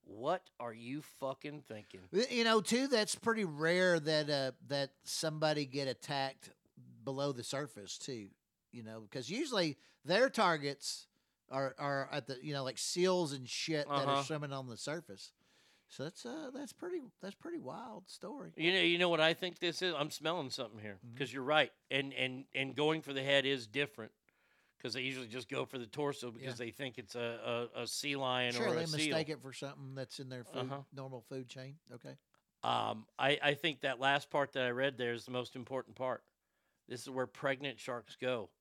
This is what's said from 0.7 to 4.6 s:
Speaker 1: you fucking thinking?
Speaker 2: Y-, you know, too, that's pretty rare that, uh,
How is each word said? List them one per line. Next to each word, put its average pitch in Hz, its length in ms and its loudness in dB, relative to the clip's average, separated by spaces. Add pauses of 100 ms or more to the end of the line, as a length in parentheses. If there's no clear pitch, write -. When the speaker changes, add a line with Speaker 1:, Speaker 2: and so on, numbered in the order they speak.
Speaker 1:
you 120 280 -8
fucking 143 600 -8
thinking? 107 380 -12 (100)
Speaker 2:
Y-, 226 180 2
you 240 140 2
know, 226 180 8
too, 247 260 4
that's 220 280 4
pretty 220 300 2
rare 170 540 6
that, 151 300 2
uh, 135 220 2 (160)